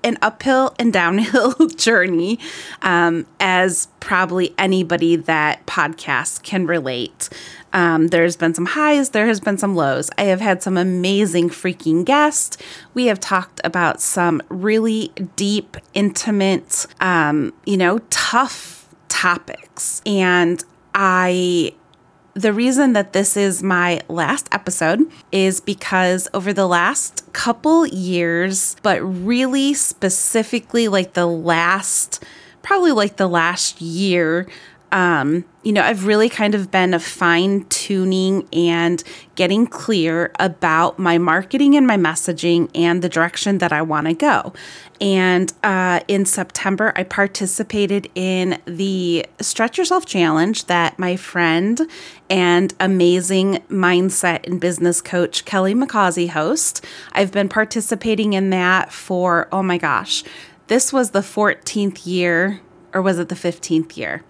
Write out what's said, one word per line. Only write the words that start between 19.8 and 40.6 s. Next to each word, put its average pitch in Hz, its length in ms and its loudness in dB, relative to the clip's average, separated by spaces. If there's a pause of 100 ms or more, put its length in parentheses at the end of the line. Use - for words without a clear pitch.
And 180 580 4 (300)
I, 180 800 2 (600)
the 208 200 0
reason 254 400 2
that 202 180 0
this 196 240 2
is 196 260 0
my 175 460 0
last 165 460 -2
episode 185 480 -2 (320)
is 190 260 2
because 185 720 -2
over 196 200 -4
the 190 140 2
last 175 680 -2
couple 311 540 0
years, 180 960 -2
but 190 180 2
really 247 720 0
specifically, 226 1120 0
like, 190 240 0
the 175 160 0
last, 170 960 -2 (380)
probably, 359 320 2
like, 208 240 0
the 190 100 0
last 175 540 -2
year, 175 640 0 (440)
um, 170 520 2 (180)
you 214 120 0
know, 202 80 2
I've 185 240 0
really 214 240 4
kind 214 260 0
of 190 160 -4
been 185 260 2
fine-tuning 190 1600 0
and 170 500 0 (300)
getting 202 340 2
clear 165 720 -2
about 170 580 0